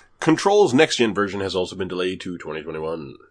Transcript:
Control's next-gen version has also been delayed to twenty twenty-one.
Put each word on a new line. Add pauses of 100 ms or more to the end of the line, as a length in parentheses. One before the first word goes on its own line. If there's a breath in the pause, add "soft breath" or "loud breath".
(240)
Control's
next-gen
version
has
also
been
delayed
to
twenty
twenty-one. (160)